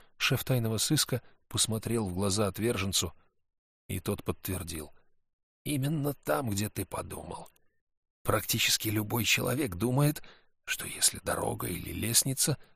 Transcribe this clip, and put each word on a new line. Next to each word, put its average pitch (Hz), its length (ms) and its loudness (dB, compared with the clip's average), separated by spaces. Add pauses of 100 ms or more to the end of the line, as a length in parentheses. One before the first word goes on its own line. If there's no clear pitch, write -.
(180)
шеф - 260 2
тайного 113 340 2
сыска - 440 2 (260)
посмотрел 110 600 0
в 90 60 -2
глаза 101 340 2
отверженцу, 95 640 0 (760)
и 95 120 -2
тот - 240 -2
подтвердил. 82 680 -6 (680)
«Именно 143 500 0
там, 147 360 -2
где 101 200 0
ты 98 160 -6
подумал. 85 640 -10 (760)
Практически - 640 2
любой 107 340 0
человек 120 520 0
думает, 127 460 2 (440)
что - 200 -4
если - 380 0
дорога 113 440 -2
или 85 240 -6
лестница 117 640 2 (180)